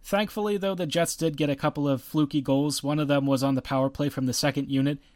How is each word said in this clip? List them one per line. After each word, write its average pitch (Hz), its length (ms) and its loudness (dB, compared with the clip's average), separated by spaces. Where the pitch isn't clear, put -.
Thankfully, 208 540 -2
though, 196 180 -2
the 175 120 -2
Jets 165 320 0
did 160 180 0
get 147 140 0
a 139 80 0
couple 147 280 -2
of 135 160 0
fluky 151 380 0
goals. 139 420 0
One 147 160 0
of 147 120 0
them 139 160 2
was 139 180 2
on 139 120 2
the 127 60 0
power 135 280 0
play 143 180 -2
from 135 180 -4
the 127 60 0
second 139 400 0
unit. 139 280 2